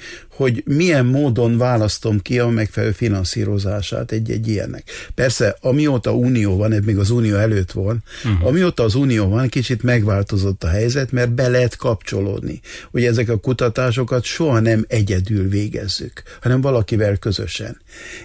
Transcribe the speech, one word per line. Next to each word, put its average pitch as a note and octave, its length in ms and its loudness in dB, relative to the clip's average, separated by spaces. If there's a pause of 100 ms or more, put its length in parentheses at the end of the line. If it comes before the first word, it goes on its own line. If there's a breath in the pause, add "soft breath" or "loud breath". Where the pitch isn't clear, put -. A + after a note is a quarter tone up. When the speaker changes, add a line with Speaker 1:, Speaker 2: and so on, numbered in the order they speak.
(300 loud breath)
Speaker 1:
hogy B2+ 360 0
milyen C#3+ 400 2
módon B2 520 2
választom A2+ 640 0
ki B2 180 -2
a A#2+ 100 2
megfelelő A2 440 0
finanszírozását G2+ 1200 -2
egy-egy A2+ 360 -2
ilyennek. - 420 -6 (240 loud breath)
Persze, A#2+ 460 0
amióta C3+ 520 2
unió A#2 440 2
van, G#2+ 160 2
ez G2+ 120 0
még G#2 140 2
az G2+ 120 2
unió A2+ 260 2
előtt G#2 360 0
van, G#2+ 300 -2 (220 loud breath)
Speaker 2:
Mhm. G2 220 2
Speaker 1:
amióta E3 360 2
az G#2+ 120 2
unió A#2+ 340 2
van, A#2 200 2
kicsit A#2+ 340 -2
megváltozott G2+ 840 0
a F2 40 0
helyzet, A#2+ 440 0
mert B2 200 0
be B2 160 0
lehet B2 280 2
kapcsolódni. G#2 840 -4 (300 loud breath)
Ugye A#2+ 180 0
ezek A#2 200 2
a A2+ 120 0
kutatásokat B2+ 840 0
soha C#3 360 0
nem A2+ 280 4
egyedül G2 600 0
végezzük, - 720 -4 (180 loud breath)
hanem B2+ 200 2
valakivel A2 560 2
közösen. - 640 -6 (440 loud breath)